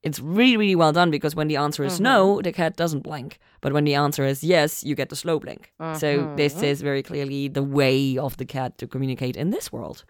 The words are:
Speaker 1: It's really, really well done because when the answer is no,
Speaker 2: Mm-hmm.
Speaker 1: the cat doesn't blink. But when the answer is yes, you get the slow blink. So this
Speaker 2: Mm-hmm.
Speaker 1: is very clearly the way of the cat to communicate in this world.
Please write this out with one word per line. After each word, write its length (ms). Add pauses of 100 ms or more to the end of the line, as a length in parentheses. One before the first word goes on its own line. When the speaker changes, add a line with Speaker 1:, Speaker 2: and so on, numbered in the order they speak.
Speaker 1:
It's 160
really, 380
really 180
well 160
done 200
because 220
when 140
the 80
answer 300
is 160
no, 340
Speaker 2:
Mm-hmm. 80
Speaker 1:
the 80
cat 240
doesn't 280
blink. 360 (220)
But 100
when 140
the 100
answer 300
is 180
yes, 400
you 120
get 140
the 60
slow 240
blink. 320 (240)
So 400
this 200
Speaker 2:
Mm-hmm. 100
Speaker 1:
is 160
very 220
clearly 440
the 160
way 540
of 180
the 100
cat 340
to 80
communicate 500
in 140
this 200
world. 380